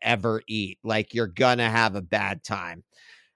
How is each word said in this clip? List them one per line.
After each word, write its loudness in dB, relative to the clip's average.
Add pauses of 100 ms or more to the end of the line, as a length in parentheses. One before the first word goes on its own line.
ever 0
eat. -4
Like, -2
you're 0
gonna 2
have 4
a -4
bad -2
time. -8 (540)